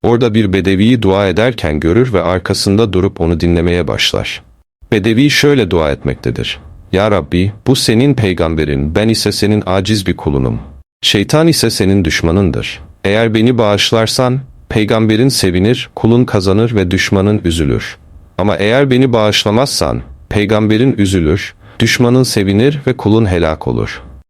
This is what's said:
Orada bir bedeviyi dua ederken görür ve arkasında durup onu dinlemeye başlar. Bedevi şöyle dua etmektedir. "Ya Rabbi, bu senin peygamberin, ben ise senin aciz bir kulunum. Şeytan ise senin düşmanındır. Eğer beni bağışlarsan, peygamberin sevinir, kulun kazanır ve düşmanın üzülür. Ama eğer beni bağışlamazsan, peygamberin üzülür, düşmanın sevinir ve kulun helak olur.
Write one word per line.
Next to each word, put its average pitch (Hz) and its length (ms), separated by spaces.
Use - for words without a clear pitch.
Orada 117 300
bir 104 200
bedeviyi 98 480
dua 98 260
ederken 92 520
görür 107 340
ve 87 80
arkasında 95 720
durup 92 280
onu 82 180
dinlemeye 85 480
başlar. - 560
Bedevi 113 380
şöyle 135 420
dua 80 200
etmektedir. 62 680
"Ya 101 200
Rabbi, 90 420
bu 131 80
senin 127 380
peygamberin, 80 840
ben 107 140
ise 107 220
senin 104 340
aciz 95 420
bir 87 100
kulunum. 65 420
Şeytan 151 460
ise 120 220
senin 98 360
düşmanındır. 82 760
Eğer 107 300
beni 113 240
bağışlarsan, 113 840
peygamberin 110 600
sevinir, 98 680
kulun 117 300
kazanır 107 500
ve 92 160
düşmanın 101 520
üzülür. 78 540
Ama 92 180
eğer 123 340
beni 127 240
bağışlamazsan, 104 880
peygamberin 107 680
üzülür, 92 580
düşmanın 123 440
sevinir 113 640
ve 127 100
kulun 110 280
helak 85 420
olur. 57 340